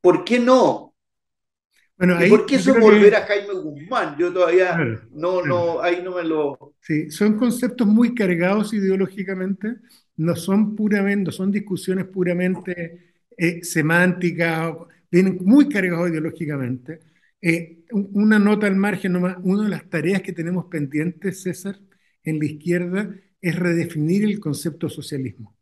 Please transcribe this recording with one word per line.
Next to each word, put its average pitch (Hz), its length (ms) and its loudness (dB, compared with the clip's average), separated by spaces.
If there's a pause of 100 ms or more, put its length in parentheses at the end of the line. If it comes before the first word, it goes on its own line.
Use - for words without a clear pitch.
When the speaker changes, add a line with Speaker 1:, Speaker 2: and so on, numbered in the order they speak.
Speaker 1:
¿por 175 240 4
qué 240 160 0
no? 240 540 2 (1000)
Speaker 2:
Bueno, 180 220 2
Speaker 1:
¿Y 170 60 4
Speaker 2:
ahí 196 60 6
Speaker 1:
por 220 160 8
qué 277 80 0
Speaker 2:
yo 262 60 4
Speaker 1:
eso 269 120 4
Speaker 2:
creo 226 120 6
Speaker 1:
volver 208 260 10
Speaker 2:
que 214 60 2
Speaker 1:
a - 100 0
Jaime 202 260 -2
Guzmán? 156 680 -6
Yo 175 140 0
todavía 180 420 4
Speaker 2:
Claro, 120 280 -2 (100)
Speaker 1:
no, 175 300 -2
Speaker 2:
claro. 151 40 -4
Speaker 1:
no, 170 360 0
ahí 175 200 0
no 180 140 -8
me 170 80 -4
lo 151 560 -4
Speaker 2:
Sí, 156 300 -4
son 208 260 0
conceptos 240 500 0
muy 233 280 4
cargados 190 580 0
ideológicamente, 190 1040 -4 (400)
no 165 180 -2
son 208 400 0
puramente, 202 520 -2
no 156 40 -4
son 190 220 -4
discusiones 190 540 -4
puramente, 180 1080 -6 (200)
eh, 170 260 -2
semánticas, 165 1080 0
o-, 165 180 -16 (220)
vienen 185 320 2
muy 269 260 6
cargados 180 420 -2
ideológicamente. 151 920 -8 (420)
Eh, 165 380 -2 (120)
un-, 202 220 -4
una 214 240 4
nota 208 280 2
al 196 100 0
margen 190 360 -2
nomás, 180 300 -2
una 196 220 0
de 208 60 -2
las 156 200 -10
tareas 175 320 -2
que 190 100 -12
tenemos 170 380 -6
pendientes, 160 720 -6
César, 190 360 -10 (460)
en 156 140 -4
la 151 80 -2
izquierda, 175 680 -4 (280)
es 170 140 -2
redefinir 170 680 -2
el 208 160 -2
concepto 147 460 -6
de - 80 -8
socialismo. 131 680 -12